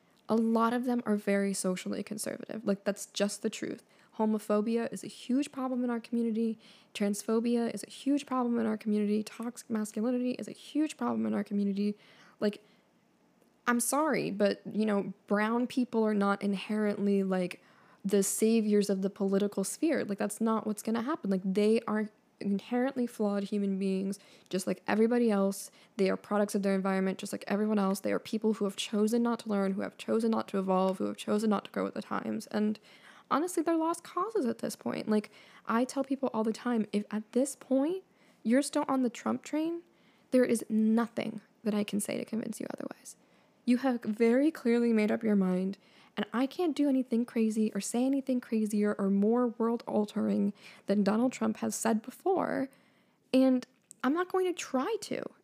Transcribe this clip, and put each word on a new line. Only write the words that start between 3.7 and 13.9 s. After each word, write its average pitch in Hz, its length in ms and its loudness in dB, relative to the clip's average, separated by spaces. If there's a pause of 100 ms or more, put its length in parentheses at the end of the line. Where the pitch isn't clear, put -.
Homophobia 220 720 0
is 190 120 -10
a - 40 -12
huge 254 440 -4
problem 254 320 -4
in 247 60 -2
our 233 100 -2
community. 226 580 -2 (360)
Transphobia 226 800 0
is 214 120 -10
a - 40 -20
huge 285 360 -2
problem 240 340 0
in 226 60 0
our 214 120 0
community. 208 460 0
Toxic - 460 -12
masculinity 240 640 -2
is - 160 -8
a - 60 -14
huge - 440 -4
problem 233 280 -2
in 214 80 0
our 202 100 0
community. 202 520 -2 (440)
Like, 208 220 -2 (1080)
I'm 240 120 2
sorry, 233 520 0